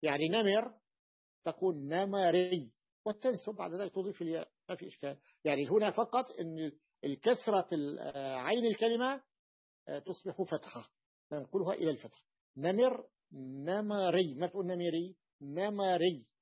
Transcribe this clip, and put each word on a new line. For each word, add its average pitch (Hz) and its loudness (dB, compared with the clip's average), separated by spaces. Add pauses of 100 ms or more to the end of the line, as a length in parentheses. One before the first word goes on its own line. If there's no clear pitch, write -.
يعني 151 2
نمر 220 2 (680)
تقول 175 0
نمري، 180 2 (340)
وتنسب 214 -2
بعد 180 -6
ذلك 190 -6
تضيف 190 -4
الياء، 165 -4 (180)
ما 185 -6
في 170 -12
إشكال. 139 -8 (260)
يعني 143 2
هنا 208 4
فقط 247 0
إن 160 -4 (320)
الكسرة 202 2
ال-، 147 -2
آه، 135 -6
عين 175 0
الكلمة، 233 2 (640)
آه، 143 -6
تصبح 180 -8
فتحة، 151 -6 (400)
ننقلها 175 -2
إلى 160 0
الفتح. - -8 (320)
نمر، 220 2 (560)
نمري، 185 2
ما 165 -2
تقول 185 -2
نميري، 175 -2 (260)
نمري. 180 0 (160)